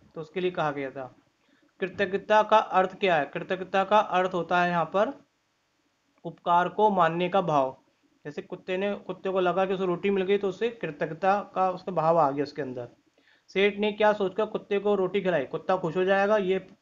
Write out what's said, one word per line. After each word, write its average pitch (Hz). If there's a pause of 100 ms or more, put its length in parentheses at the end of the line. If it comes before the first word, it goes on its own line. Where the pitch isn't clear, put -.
(160)
तो 170
उसके 156
लिए 180
कहा 160
गया 139
था। 131 (640)
कृतज्ञता 196
का 214
अर्थ 185
क्या 185
है? 143
कृतज्ञता 185
का 208
अर्थ 185
होता 175
है 175
यहाँ 170
पर 208 (920)
उपकार 175
को 208
मानने 175
का 190
भाव। 143 (480)
जैसे 147
कुत्ते 185
ने, 202
कुत्ते 190
को 190
लगा 185
कि 190
उसे 185
रोटी 180
मिल 196
गई, 202
तो 202
उसे 220
कृतज्ञता 175
का 185
उसका 180
भाव 165
आ 143
गया 143
उसके 143
अंदर। 123 (600)
सेठ 202
ने 208
क्या 214
सोचकर 202
कुत्ते 202
को 208
रोटी 190
खिलाई? 170
कुत्ता 170
खुश 180
हो 185
जाएगा, 196
ये 185 (140)